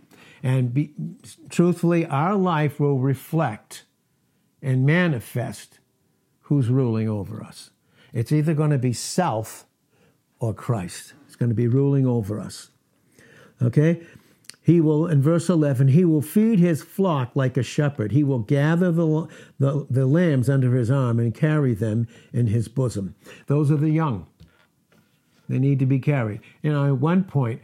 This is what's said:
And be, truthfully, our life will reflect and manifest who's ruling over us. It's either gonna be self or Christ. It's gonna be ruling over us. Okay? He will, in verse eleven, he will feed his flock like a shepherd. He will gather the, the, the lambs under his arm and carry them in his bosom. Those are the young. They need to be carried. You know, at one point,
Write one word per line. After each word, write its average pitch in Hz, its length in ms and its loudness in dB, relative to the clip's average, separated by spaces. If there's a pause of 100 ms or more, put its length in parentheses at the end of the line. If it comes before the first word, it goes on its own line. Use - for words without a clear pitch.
(420)
And 127 320 -2
be, 147 200 -2 (540)
truthfully, 170 580 2
our 151 280 0
life 160 460 0
will 143 180 2
reflect 135 840 -4 (800)
and 131 220 0
manifest 143 920 -2 (640)
who's 139 280 0
ruling 117 380 0
over 107 360 -8
us. - 260 -20 (440)
It's 120 180 -2
either 151 220 0
gonna 147 240 0
be 123 160 0
self 113 720 -4 (720)
or 113 140 -4
Christ. - 580 -8 (140)
It's - 100 -20
gonna 120 180 0
be 120 140 0
ruling 139 380 2
over 107 340 -2
us. - 300 -16 (920)
Okay? 151 400 2 (600)
He 170 180 4
will, 156 260 2
in 156 140 2
verse 165 300 2
eleven, 143 380 2
he 160 180 6
will 156 160 2
feed 220 360 2
his 170 240 2
flock 151 540 -2
like 131 220 0
a 127 40 0
shepherd. 123 500 -2
He 147 120 2
will 135 140 0
gather 151 520 0
the, 160 380 0 (300)
the, 139 320 0
the 131 160 2
lambs 143 420 2
under 127 260 2
his 120 160 0
arm 123 300 2
and 117 140 0
carry 151 400 0
them 113 340 -2 (240)
in 120 140 0
his 110 220 0
bosom. 107 460 -4 (340)
Those 143 220 2
are 156 60 2
the 151 140 0
young. 147 360 -2 (1200)
They 127 120 -2
need 139 180 2
to 135 80 0
be 131 140 0
carried. 117 400 -2 (220)
You 151 100 -2
know, 143 140 0
at 139 120 0
one 170 240 0
point, 127 420 -2